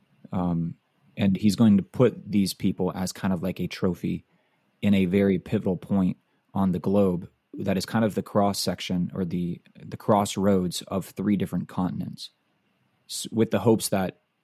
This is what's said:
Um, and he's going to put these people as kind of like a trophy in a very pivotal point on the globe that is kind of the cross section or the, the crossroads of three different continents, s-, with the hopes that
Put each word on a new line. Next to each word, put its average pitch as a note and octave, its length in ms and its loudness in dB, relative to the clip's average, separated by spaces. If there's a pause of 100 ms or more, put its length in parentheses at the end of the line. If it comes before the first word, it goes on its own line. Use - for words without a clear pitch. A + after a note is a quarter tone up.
(320)
Um, E2+ 440 -2 (400)
and G2 200 2
he's G2 200 2
going A2 220 6
to F2+ 60 2
put G#2 480 0
these G2 220 2
people F#2 400 -2
as F#2 180 -4
kind F#2+ 220 -2
of E2+ 80 -4
like F2+ 180 -6
a F2+ 60 -4
trophy F2+ 580 -4 (600)
in G#2 100 4
a F#2+ 120 4
very G2 340 4
pivotal F#2+ 380 -2
point F#2 400 0 (360)
on F#2+ 180 0
the F2 80 -2
globe F#2+ 480 2 (260)
that G2 220 -2
is F#2+ 120 -4
kind A2+ 180 0
of G2 80 0
the G2 80 -4
cross G2+ 380 0
section F2+ 560 -4
or F#2 100 -2
the, F2 340 -6 (240)
the - 140 -14
crossroads G2+ 840 2
of F#2+ 240 -6
three G2+ 280 -2
different F2+ 320 -4
continents, F2+ 600 -6 (800)
s-, - 220 -10
with A2 180 2
the G#2+ 80 0
hopes A2 320 2
that F#2+ 300 -2 (240)